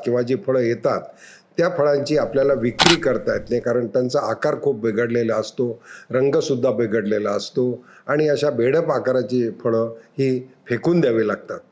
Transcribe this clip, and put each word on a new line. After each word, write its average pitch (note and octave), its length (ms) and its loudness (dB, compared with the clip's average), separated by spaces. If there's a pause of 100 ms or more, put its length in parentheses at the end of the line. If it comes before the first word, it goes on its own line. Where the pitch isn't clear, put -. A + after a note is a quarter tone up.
किंवा B2 160 0
जी B2+ 140 -2
फळं C3 240 0
येतात, A#2 420 0 (560)
त्या E3+ 200 2
फळांची C#3+ 400 2
आपल्याला C3+ 360 2
विक्री A#2+ 420 2
करता A#2 380 -2
येत G#2 160 -4
नाही, A#2 120 -2
कारण A#2+ 260 -2
त्यांचा B2+ 320 -2
आकार B2 420 -2
खूप C3+ 180 0
बिघडलेला A2+ 560 0
असतो, A#2 480 -4 (280)
रंगसुद्धा C3+ 600 2
बिघडलेला G#2+ 580 0
असतो A#2+ 560 -2 (220)
आणि D3+ 200 2
अशा D3 220 2
बेडप C#3 420 2
आकाराची B2 580 0
फळं A2+ 460 -2
ही C3 560 -4 (180)
फेकून E3 300 2
द्यावी A2+ 280 2
लागतात. G#2 320 -6 (120)